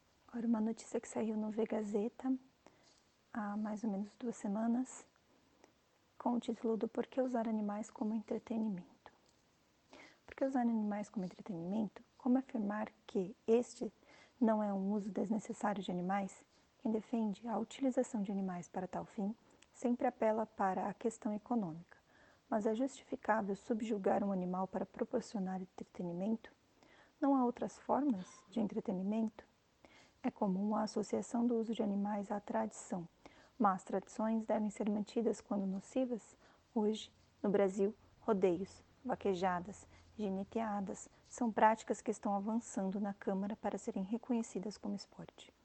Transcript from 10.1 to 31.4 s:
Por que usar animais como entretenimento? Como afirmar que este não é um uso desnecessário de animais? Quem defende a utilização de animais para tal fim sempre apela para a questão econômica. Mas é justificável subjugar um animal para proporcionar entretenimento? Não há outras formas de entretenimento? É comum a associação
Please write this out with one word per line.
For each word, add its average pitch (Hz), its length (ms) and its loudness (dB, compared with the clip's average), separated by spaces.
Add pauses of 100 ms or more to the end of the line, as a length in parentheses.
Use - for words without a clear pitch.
Por - 80 -16
que - 120 0
usar 269 160 2
animais 214 480 0
como 185 160 -4
entretenimento? 185 760 -4 (160)
Como 247 200 4
afirmar 214 520 -2 (160)
que 196 300 -2 (100)
este 233 460 2 (480)
não 220 240 6
é 202 100 0
um 196 200 0
uso 208 180 -2
desnecessário 208 720 -2
de 190 80 -4
animais? 185 540 -2 (320)
Quem - 160 -2
defende 220 520 -2
a 226 120 -2
utilização 247 640 0
de 202 100 -2
animais 185 380 -4
para 180 180 -4
tal 175 160 -6
fim 202 320 -4 (380)
sempre 247 340 2
apela 220 380 2
para 190 420 0
a 196 60 -4
questão 226 400 -2
econômica. 190 640 -2 (520)
Mas 220 160 2
é 220 80 2
justificável 220 800 0
subjugar 208 720 0
um 202 80 2
animal 180 340 0
para 196 200 -2
proporcionar 190 760 -2
entretenimento? 185 920 -4 (640)
Não 277 160 6
há 262 80 6
outras 240 360 0
formas 214 460 2 (240)
de 226 120 0
entretenimento? 202 840 -2 (800)
É 262 60 0
comum 208 460 0
a 220 80 2
associação 220 640 0